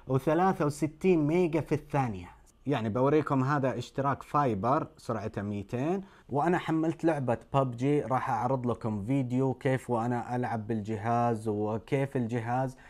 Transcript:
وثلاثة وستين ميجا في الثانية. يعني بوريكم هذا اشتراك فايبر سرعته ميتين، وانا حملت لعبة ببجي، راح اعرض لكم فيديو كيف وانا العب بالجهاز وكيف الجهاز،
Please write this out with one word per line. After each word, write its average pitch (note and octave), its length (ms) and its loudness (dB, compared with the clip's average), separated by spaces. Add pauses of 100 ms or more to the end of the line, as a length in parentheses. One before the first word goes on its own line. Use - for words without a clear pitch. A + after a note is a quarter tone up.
وثلاثة D#3+ 580 2
وستين D3+ 600 2
ميجا E3 340 2
في - 140 -2
الثانية. A#2+ 520 -2 (400)
يعني A#2+ 220 0
بوريكم C#3 560 2
هذا C3 340 0
اشتراك C3+ 440 -4
فايبر C3 640 2 (100)
سرعته A2 460 -6
ميتين، B2 640 -4 (240)
وانا D3+ 300 2
حملت D#3+ 460 0
لعبة C3+ 340 2 (160)
ببجي، C3+ 460 2
راح C3 300 -2
اعرض B2+ 360 0
لكم A2 380 -2
فيديو B2+ 500 0
كيف C3 360 -2
وانا A#2+ 460 -2
العب A2+ 300 -4
بالجهاز A2+ 840 0
وكيف A2 680 -2
الجهاز، B2 600 -2 (140)